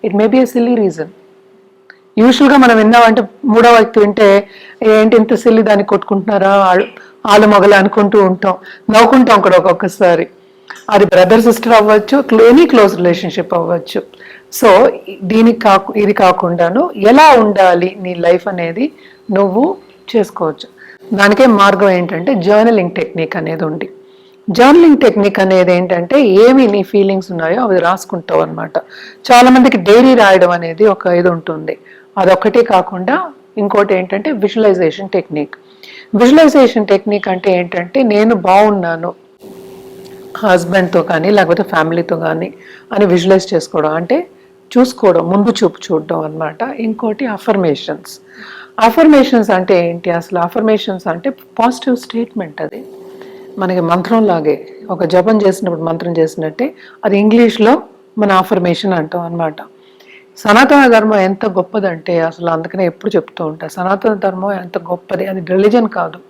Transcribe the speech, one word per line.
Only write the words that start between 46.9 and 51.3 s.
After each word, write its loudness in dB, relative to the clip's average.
అఫర్మేషన్స్. -6
అఫర్మేషన్స్ 2
అంటే 0
ఏంటి -6
అసలు? -8
అఫర్మేషన్స్ -4
అంటే -8